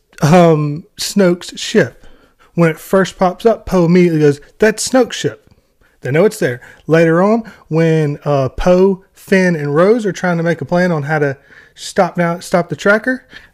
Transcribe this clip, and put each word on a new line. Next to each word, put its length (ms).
um, 640
Snoke's 600
ship. 460
When 140
it 100
first 380
pops 280
up, 200
Poe 200
immediately 340
goes, 220
"That's 280
Snoke's 280
ship." 240
They 80
know 140
it's 140
there. 200
Later 360
on, 280
when, 560
uh, 240
Poe, 640
Finn, 420
and 180
Rose 320
are 60
trying 240
to 80
make 160
a 60
plan 260
on 120
how 160
to 180
stop 420
now, 220
stop 280
the 80
tracker, 500